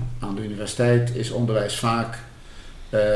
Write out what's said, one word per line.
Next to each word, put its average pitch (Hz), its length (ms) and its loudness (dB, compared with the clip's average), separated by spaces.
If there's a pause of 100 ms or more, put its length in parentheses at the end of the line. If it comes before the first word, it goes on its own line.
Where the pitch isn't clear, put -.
(200)
aan 101 160 -4
de 107 80 -4
universiteit 120 720 2
is 117 160 -4
onderwijs 110 480 0
vaak, 113 360 0 (720)
eh, 110 100 2 (160)